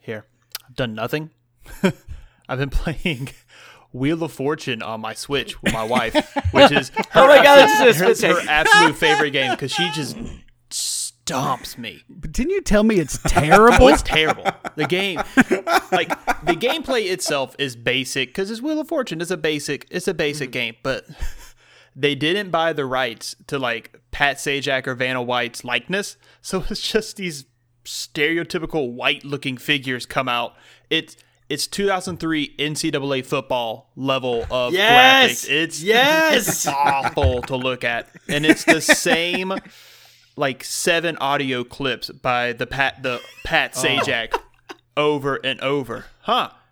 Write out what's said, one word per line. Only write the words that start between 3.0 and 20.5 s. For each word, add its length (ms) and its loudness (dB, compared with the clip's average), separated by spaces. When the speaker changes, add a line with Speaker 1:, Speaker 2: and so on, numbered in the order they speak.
Speaker 1:
Wheel 300 -2
of 100 -6
Fortune 500 -4
on 200 -8
my 120 -8
Switch 480 -6
with 120 0
my 100 -2
wife, 300 0
Speaker 2:
<laughs> 380 -2
Speaker 1:
which 200 8
is 180 0
her 140 -4
Speaker 2:
Oh 120 8
my 160 10
God, 160 10
Speaker 1:
absolute, 320 8
Speaker 2:
it's 80 2
just 240 2
Speaker 1:
her, 60 2
her 80 4
Speaker 2:
fantastic. 380 4
Speaker 1:
absolute 220 6
favorite 360 2
game 240 0
'cause 160 -6
she 180 -2
just 260 -6
stomps 1040 -6
me. 320 -14
Speaker 3:
But 240 -12
didn't 200 0
you 100 -2
tell 220 4
me 160 4
it's 220 -4
Speaker 1:
<laughs> 40 -2
Speaker 3:
terrible? 600 8
Speaker 1:
It's 140 8
terrible. 440 0
The 100 -2
game, 320 -4
like, 160 0
the 120 0
gameplay 540 -2
itself 480 -4
is 180 -6
basic 560 -4
'cause 180 -6
it's 120 -10
Wheel 180 -4
of 80 -8
Fortune. 320 -6
It's 100 -6
a 60 -2
basic, 540 -4
it's 180 -6
a 60 -4
basic 340 -4
Speaker 3:
Mm-hmm. 40 -14